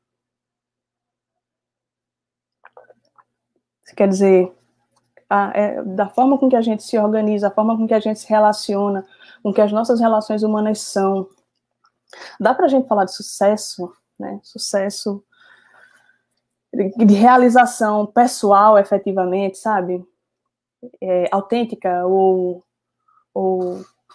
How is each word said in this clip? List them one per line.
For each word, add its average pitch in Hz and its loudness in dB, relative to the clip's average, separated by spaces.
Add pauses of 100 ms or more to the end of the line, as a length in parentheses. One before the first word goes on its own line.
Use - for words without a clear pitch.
(4000)
Quer 196 2
dizer, 190 2 (800)
a, 202 0
é, - -2
da 196 -4
forma 262 0
com 269 2
que 254 2
a 233 2
gente 220 -4
se - -4
organiza, 214 0
a 190 -2
forma 220 -2
com 220 -2
que 226 0
a 220 2
gente 214 -6
se - -20
relaciona, 202 0 (360)
com 202 -4
que 220 2
as 208 2
nossas 226 0
relações 214 0
humanas 214 -2
são, 196 -4 (1120)
dá 214 2
pra 320 0
gente 262 2
falar 202 0
de 190 -12
sucesso, 208 -4 (260)
né? 202 -14
Sucesso 202 -8 (1500)
de, 190 -2 (160)
de 202 8
realização 233 4
pessoal, 214 4
efetivamente, 196 -2
sabe? 185 -4 (1000)
É, 180 0
autêntica 196 -4
ou, 185 0 (680)
ou 185 -4 (320)